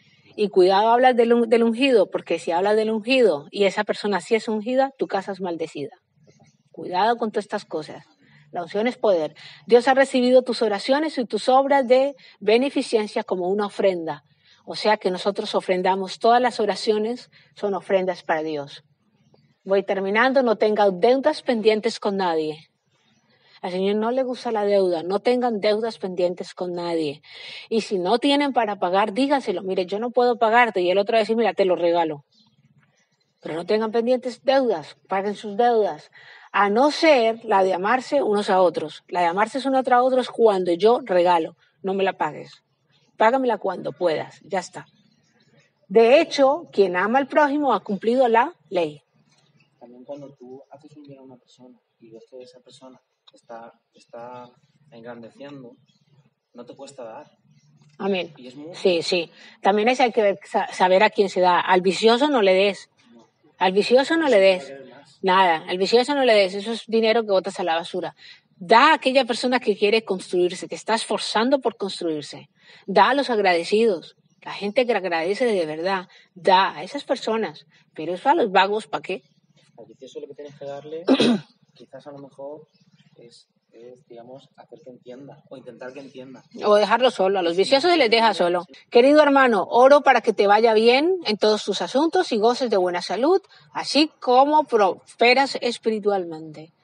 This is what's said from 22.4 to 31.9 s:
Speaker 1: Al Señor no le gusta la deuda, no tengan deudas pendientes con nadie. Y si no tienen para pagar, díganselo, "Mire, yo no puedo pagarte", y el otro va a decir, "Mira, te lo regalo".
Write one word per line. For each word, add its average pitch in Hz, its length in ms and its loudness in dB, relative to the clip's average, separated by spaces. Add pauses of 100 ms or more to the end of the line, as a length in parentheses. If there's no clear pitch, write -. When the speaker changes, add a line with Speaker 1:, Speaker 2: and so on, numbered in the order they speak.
Speaker 1:
Al 190 100 -8
Señor 190 240 -2
no 220 160 -2
le 262 140 -2
gusta 247 260 -8
la 208 140 -2
deuda, 185 400 2
no 196 160 -2
tengan 240 400 0
deudas 214 380 -2
pendientes 180 540 -4
con 180 200 -8
nadie. 165 500 -6 (460)
Y 226 140 -2
si - 180 -6
no 196 180 0
tienen 285 340 0
para 208 280 -2
pagar, 196 320 0
díganselo, 247 500 -2
"Mire, 185 240 -4
yo 196 140 -6
no 240 100 -6
puedo 240 260 2
pagarte", 226 440 2
y 180 100 0
el 185 80 2
otro 202 140 -2
va 226 60 4
a - 20 4
decir, 220 160 -2
"Mira, 214 180 0
te 196 100 2
lo 180 120 0
regalo". 170 480 -2 (1160)